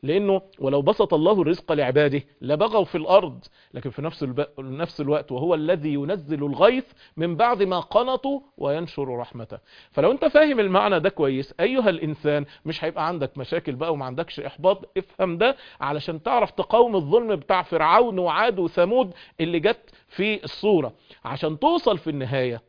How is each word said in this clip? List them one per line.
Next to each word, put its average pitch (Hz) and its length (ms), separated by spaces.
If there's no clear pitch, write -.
لانه 190 400
ولو 139 240
بسط 196 320
الله 175 280
الرزق 165 300
لعباده 143 500
لبغوا 190 440
في 175 140
الارض، 160 460
لكن 123 160
في 135 120
نفس 160 200
الب-، 135 240
نفس 135 420
الوقت 147 320
وهو 160 220
الذي 156 400
ينزل 143 500
الغيث 190 400
من 170 200
بعد 233 260
ما 185 180
قنطوا 254 600
وينشر 143 600
رحمته. 120 400
فلو 175 220
انت 277 120
فاهم 294 360
المعنى 196 400
ده 165 80
كويس 139 520
ايها 226 300
الانسان، 147 540
مش 156 180
هيبقى 165 240
عندك 147 300
مشاكل 143 360
بقى 160 180
وما 143 120
عندكش 139 360
احباط. 175 560
افهم 180 420
ده 247 180
علشان 147 420
تعرف 233 280
تقاوم 226 460
الظلم 196 400
بتاع 180 260
فرعون 180 560
وعاد 185 400
وثمود 185 560
اللي 170 200
جت 208 300
في 208 360
الصورة، 156 480
عشان 151 340
توصل 285 400
في 160 120
النهاية 127 580